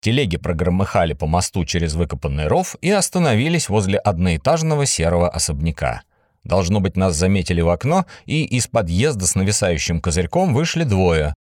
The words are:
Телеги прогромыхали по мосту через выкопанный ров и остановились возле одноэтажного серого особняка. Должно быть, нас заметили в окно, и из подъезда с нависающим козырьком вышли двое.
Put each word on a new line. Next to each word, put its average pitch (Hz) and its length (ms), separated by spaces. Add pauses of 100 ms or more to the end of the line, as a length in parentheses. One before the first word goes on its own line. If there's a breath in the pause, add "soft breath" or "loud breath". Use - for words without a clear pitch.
Телеги 113 360
прогромыхали 90 760
по 78 140
мосту 87 360
через 80 300
выкопанный 76 540
ров 165 340
и 170 80
остановились 165 800
возле 98 300
одноэтажного 135 880
серого 87 420
особняка. 76 720 (420)
Должно 95 360
быть, 92 180
нас 92 180
заметили 92 460
в 82 80
окно, 151 380 (180 loud breath)
и 147 200
из 120 200
подъезда 95 600
с - 80
нависающим 92 680
козырьком 90 540
вышли 165 300
двое. 85 500 (120)